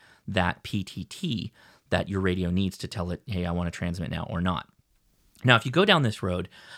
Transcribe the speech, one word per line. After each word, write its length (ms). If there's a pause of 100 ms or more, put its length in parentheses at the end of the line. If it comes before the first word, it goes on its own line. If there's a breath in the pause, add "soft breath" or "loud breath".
(280 soft breath)
that 340
P 220
T 200
T 480 (380 soft breath)
that 180
your 120
radio 300
needs 280
to 100
tell 220
it, 160
"Hey, 180
I 80
want 140
to 100
transmit 340
now," 180
or 120
not. 280 (760)
Now, 120
if 100
you 40
go 140
down 180
this 200
road, 260 (280 loud breath)